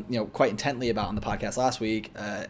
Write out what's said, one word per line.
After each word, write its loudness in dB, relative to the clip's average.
you 0
know, 0
quite 4
intently 0
about 2
on -2
the -2
podcast -2
last 4
week, 0
uh, -6